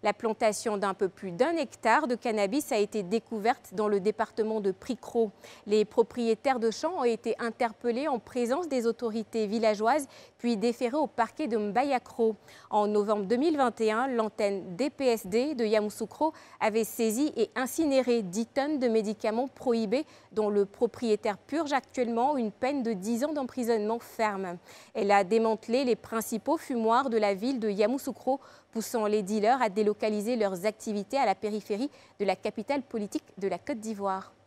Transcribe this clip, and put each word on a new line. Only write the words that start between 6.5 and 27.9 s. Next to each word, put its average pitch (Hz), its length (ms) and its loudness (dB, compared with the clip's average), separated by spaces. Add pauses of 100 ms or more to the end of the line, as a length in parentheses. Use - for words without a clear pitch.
de 226 100 2
champs 330 300 -4
ont 254 40 0
été 226 360 0
interpellés 233 680 -2
en 262 140 -2
présence 262 480 -2
des 254 180 0
autorités 226 640 -2
villageoises, 226 580 2 (320)
puis 240 180 0
déférés 233 400 0
au 294 120 0
parquet 240 400 -2
de 226 80 0
Mbayakro. 226 800 0 (340)
En 208 160 2
novembre 208 380 2
deux 190 100 2
mille 294 220 2
vingt 254 240 2
et 220 100 2
un, 226 160 0
l'antenne 202 680 -2
D 254 120 0
P 269 200 0
S 226 180 0
D 254 300 0
de 233 80 0
Yamoussoukro 214 680 0 (280)
avait 220 240 2
saisi 226 520 0
et 226 200 0
incinéré 254 680 2
dix 196 240 -4
tonnes 294 320 -2
de 247 80 0
médicaments 220 640 0
prohibés, 233 580 0 (240)
dont 208 180 0
le 202 160 4
propriétaire 214 720 -2
purge 294 340 -4
actuellement 254 640 0
une 220 160 -2
peine 262 320 -2
de 226 80 -2
dix 220 320 -2
ans 311 80 -2
d'emprisonnement 233 680 -2
ferme. 190 600 -4 (360)
Elle 202 160 0
a 202 140 6
démantelé 226 600 2
les 233 120 2
principaux 226 600 -2
fumoirs 240 500 2
de 226 80 0
la 208 160 2
ville 233 260 -2
de 214 120 0
Yamoussoukro, 254 680 0 (300)